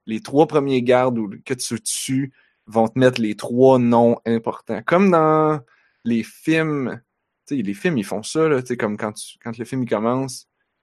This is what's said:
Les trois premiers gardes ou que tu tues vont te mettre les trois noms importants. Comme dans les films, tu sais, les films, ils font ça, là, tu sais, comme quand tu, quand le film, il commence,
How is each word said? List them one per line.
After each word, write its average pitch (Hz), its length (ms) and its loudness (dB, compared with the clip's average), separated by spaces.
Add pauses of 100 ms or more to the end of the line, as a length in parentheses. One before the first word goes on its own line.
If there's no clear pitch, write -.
Les 110 160 -6
trois 143 260 2
premiers 139 360 0
gardes 123 340 2
ou 107 120 -4 (160)
que - 80 -6
tu 120 280 -6
tues 131 520 -4 (320)
vont 110 240 2
te 131 100 -4
mettre 123 220 2
les 107 140 -2
trois 131 440 4
noms 117 460 4
importants. 113 600 -4
Comme 190 260 4
dans 156 500 2 (420)
les 117 200 -2
films, 147 800 -4 (460)
tu 143 80 -6
sais, 131 60 -4
les 98 120 -6
films, 160 240 -2
ils 101 80 -2
font 104 180 -8
ça, 160 260 0
là, 135 120 2
tu 127 80 -16
sais, 120 80 -4
comme 107 200 -2
quand 107 160 -6
tu, - 280 -20
quand 117 160 -12
le 120 80 -10
film, 131 180 -6
il 117 60 -6
commence, 123 580 -4 (360)